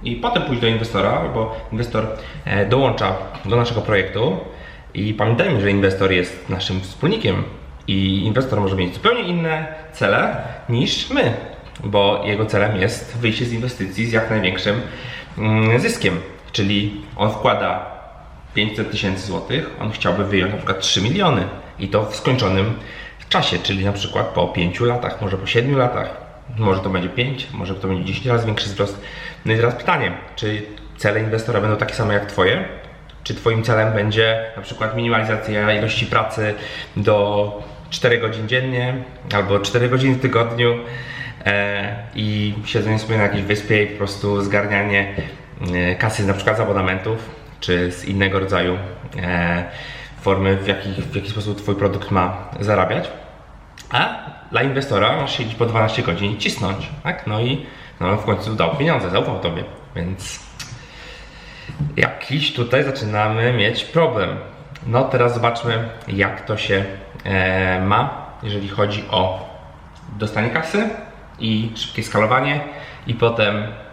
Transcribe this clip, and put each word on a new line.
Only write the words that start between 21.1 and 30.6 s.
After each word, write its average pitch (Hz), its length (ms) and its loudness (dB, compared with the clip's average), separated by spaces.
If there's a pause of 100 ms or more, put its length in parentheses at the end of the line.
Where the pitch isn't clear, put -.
i 98 100 -2
to 104 180 2
w - 100 -8
skończonym 107 580 2 (540)
czasie, - 300 2
czyli 95 260 -2
na 101 80 2
przykład - 340 -2
po 87 220 2
pięciu 87 360 0
latach, 120 380 0
może 95 160 -2
po 95 80 -6
siedmiu 135 320 2
latach, 120 380 0 (420)
może 110 220 4
to 98 100 -2
będzie 92 180 0
pięć, 123 440 -2
może 95 220 -6
to 95 140 -4
będzie 90 160 0
dziesięć 95 220 -4
razy 117 200 2
większy 107 200 0
wzrost. 101 340 -2 (440)
No 110 80 2
i 110 40 4
teraz 117 180 4
pytanie, 127 380 0 (240)
czy 107 260 -4 (340)